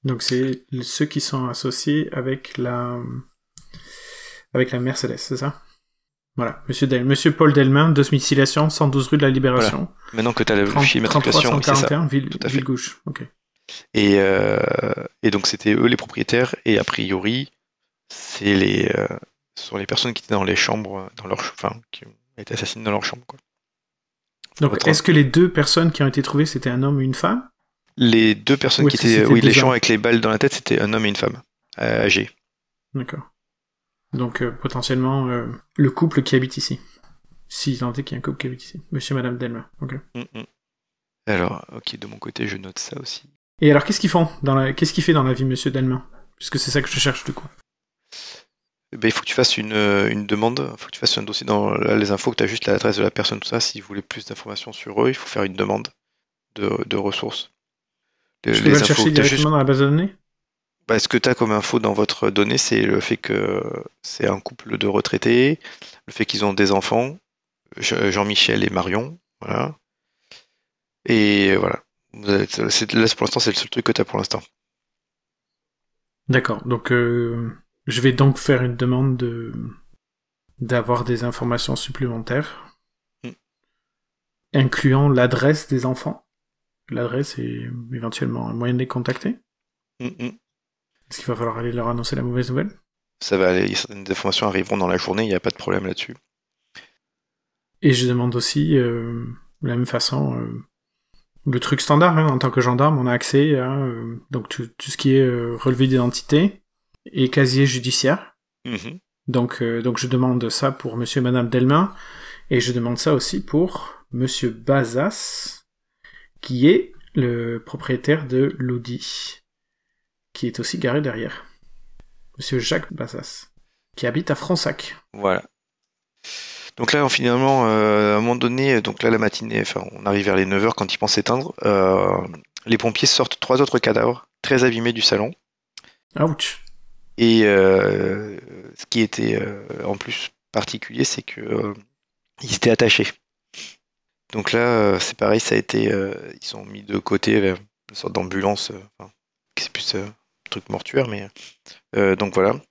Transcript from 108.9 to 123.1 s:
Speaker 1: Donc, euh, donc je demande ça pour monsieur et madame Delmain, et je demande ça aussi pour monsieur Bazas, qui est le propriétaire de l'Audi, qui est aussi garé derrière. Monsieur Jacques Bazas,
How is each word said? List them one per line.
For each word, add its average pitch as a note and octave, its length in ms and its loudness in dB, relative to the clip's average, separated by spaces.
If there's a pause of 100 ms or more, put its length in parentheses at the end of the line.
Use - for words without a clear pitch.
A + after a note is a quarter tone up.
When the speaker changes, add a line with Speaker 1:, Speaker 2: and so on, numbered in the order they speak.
Speaker 1:
Donc, B2 340 0
euh, A#2 200 -2
donc A#2+ 160 -2
je B2+ 100 -4
demande B2 420 2
ça C3+ 220 -2
pour A#2+ 240 -8
monsieur A#2+ 240 -2
et B2+ 40 0
madame B2 240 0
Delmain, C3 460 4 (560)
et B2+ 100 4
je B2 120 -2
demande A#2+ 260 -2
ça D#3 160 2
aussi - 300 -2
pour - 500 -2 (180)
monsieur B2+ 380 -2
Bazas, C3 1120 -2 (760)
qui B2+ 280 4
est - 240 4 (220)
le A#2 500 -2
propriétaire C#3+ 640 -2
de C3 320 0
l'Audi, B2 840 -8 (920)
qui - 140 -6
est A#2 140 -6
aussi - 180 -6
garé C#3+ 220 0
derrière. B2+ 440 -8 (920)
Monsieur C3 200 -4
Jacques D#3 340 -4
Bazas, - 560 -12 (480)